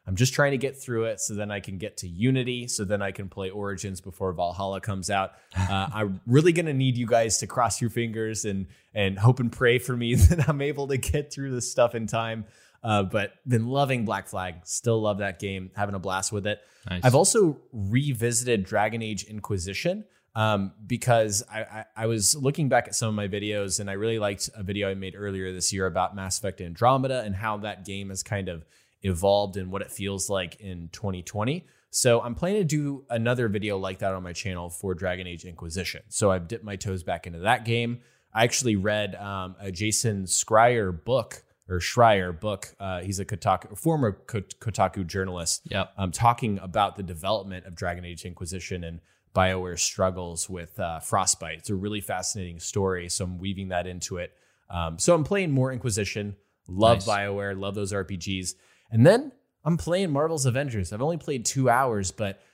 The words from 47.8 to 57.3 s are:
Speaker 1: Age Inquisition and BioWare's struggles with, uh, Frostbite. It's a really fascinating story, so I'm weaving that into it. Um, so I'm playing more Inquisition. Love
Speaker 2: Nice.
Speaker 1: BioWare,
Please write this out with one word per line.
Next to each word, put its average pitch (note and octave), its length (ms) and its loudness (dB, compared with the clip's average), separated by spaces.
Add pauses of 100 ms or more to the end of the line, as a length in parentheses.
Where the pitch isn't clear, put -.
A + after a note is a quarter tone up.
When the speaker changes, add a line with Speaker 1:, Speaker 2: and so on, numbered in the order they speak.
Speaker 1:
Age F2 220 -12
Inquisition F2 580 -8
and E2+ 160 -10 (340)
BioWare's F#2 480 2
struggles F2+ 680 -2
with, F2 300 -12
uh, E2 220 -4
Frostbite. E2+ 580 -2
It's - 120 -8
a G2+ 40 -2
really G#2 280 -4
fascinating F2+ 580 -6
story, F#2 480 -2
so F#2 160 -4
I'm F2+ 140 -6
weaving F#2+ 300 -6
that F2+ 180 -2
into F2+ 320 -8
it. F2 140 -8 (360)
Um, E2 300 -4
so F3 160 4
I'm D#3 100 2
playing F#3 280 0
more C3 200 2
Inquisition. G#2 640 -4 (300)
Love G#2 400 6
Speaker 2:
Nice. - 20 0
Speaker 1:
BioWare, G2+ 500 -2